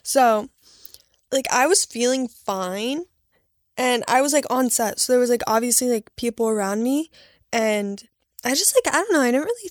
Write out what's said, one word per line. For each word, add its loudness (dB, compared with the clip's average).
So, 2
like, 0
I 2
was 2
feeling -2
fine, -6
and 0
I 4
was, 0
like, 2
on 0
set, -2
so -2
there 4
was, 2
like, 0
obviously, 0
like, -4
people -4
around -2
me, -2
and -2
I -4
just, 0
like, 2
I 4
don't 0
know, 4
I 2
didn't 0
really -8